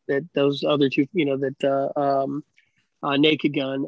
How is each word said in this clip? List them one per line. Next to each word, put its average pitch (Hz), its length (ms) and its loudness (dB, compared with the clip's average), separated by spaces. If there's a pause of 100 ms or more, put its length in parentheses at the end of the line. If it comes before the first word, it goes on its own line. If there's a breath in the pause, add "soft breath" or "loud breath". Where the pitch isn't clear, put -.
that 139 160 0 (100)
those 143 300 2
other 147 240 2
two, 135 240 0
you 170 140 0
know, 135 100 -2
that, 139 280 -4 (320)
uh, 147 40 -2
um, 139 420 -2 (600)
uh, 143 160 0
Naked 151 360 2
Gun 135 340 -4